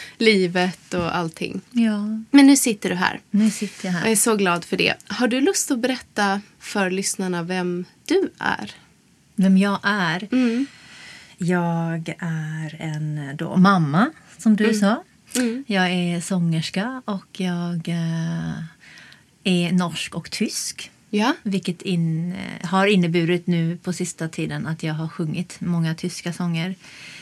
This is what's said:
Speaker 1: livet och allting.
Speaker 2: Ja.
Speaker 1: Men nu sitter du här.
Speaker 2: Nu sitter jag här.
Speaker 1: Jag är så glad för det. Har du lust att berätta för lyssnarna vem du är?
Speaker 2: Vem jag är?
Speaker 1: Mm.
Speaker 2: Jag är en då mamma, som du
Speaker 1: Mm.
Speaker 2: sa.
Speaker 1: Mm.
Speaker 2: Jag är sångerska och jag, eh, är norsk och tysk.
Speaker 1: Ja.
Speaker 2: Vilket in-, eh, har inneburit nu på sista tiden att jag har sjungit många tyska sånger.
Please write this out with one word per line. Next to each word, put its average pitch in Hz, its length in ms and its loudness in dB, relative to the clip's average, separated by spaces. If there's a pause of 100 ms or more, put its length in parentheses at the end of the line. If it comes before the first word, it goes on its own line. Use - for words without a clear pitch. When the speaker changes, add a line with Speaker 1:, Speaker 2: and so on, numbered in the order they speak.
(180)
Speaker 1:
livet 185 760 2
och 170 220 0
allting. 175 460 -4 (100)
Speaker 2:
Ja. 220 280 2 (320)
Speaker 1:
Men 277 160 10
nu 277 100 10
sitter 226 320 -2
du 175 60 -2
här. - 240 0 (120)
Speaker 2:
Nu 208 200 4
sitter - 360 -8
jag 180 60 -2
här. 170 80 -2
Speaker 1:
Jag 226 100 2
är 220 40 2
så 214 200 2
glad 180 300 2
för 180 120 -2
det. 180 160 2 (140)
Har 226 200 0
du 254 140 0
lust 381 300 0
att 247 80 0
berätta 208 640 -2 (180)
för 190 320 -2
lyssnarna 185 520 -2
vem 180 420 -2 (200)
du 359 340 2
är? - 320 -4 (640)
Speaker 2:
Vem 190 220 6
jag 202 260 2
är? 196 480 0
Speaker 1:
Mm. 254 340 2 (720)
Speaker 2:
Jag 165 840 0
är 156 600 -6
en 151 580 -6
då 165 180 -6
mamma, 185 540 4 (280)
som 220 180 2
du 214 100 2
Speaker 1:
Mm. 220 140 2
Speaker 2:
sa. 220 240 2 (320)
Speaker 1:
Mm. 247 320 -2
Speaker 2:
Jag 185 240 0
är 175 300 0
sångerska 185 840 -2
och 196 220 -8 (120)
jag, 175 480 -4
eh, 165 720 -4 (840)
är 175 280 2
norsk 180 440 -2
och 165 160 -10
tysk. - 600 -6 (180)
Speaker 1:
Ja. 214 240 2 (100)
Speaker 2:
Vilket 190 380 -4
in-, 165 500 -2 (300)
eh, 175 80 -6
har 190 180 4
inneburit 175 600 2
nu 170 300 0
på 180 160 -6
sista 175 340 -6
tiden 156 400 -6
att 160 160 -6
jag 156 100 -2
har 160 140 -4
sjungit 165 520 -6
många 165 360 0
tyska 175 380 -6
sånger. 170 420 -4 (460)